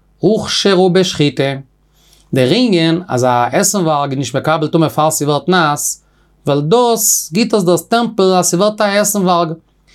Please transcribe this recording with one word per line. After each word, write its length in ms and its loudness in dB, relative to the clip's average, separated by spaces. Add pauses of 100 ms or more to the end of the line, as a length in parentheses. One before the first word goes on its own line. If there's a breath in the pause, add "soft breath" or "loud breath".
(200)
הוכשרו 680 0
בשחיטה. 540 0 (880 soft breath)
דער 160 2
ענין, 580 2
אז 160 -2
א 280 2
עסנווארג 640 0
נישט 220 -6
מקבל 320 -2
טומאה, 220 0
פאר 220 0
זי 140 -4
ווערט 240 -2
נאס, 540 -2 (420)
ווייל 160 0
דאס, 720 0
גיט 200 0
עס 100 2
דאס 240 0
טעמפל, 360 0
אז 260 2
זי 60 0
ווערט 260 0
א 20 0
עסנווארג. 640 0 (460 soft breath)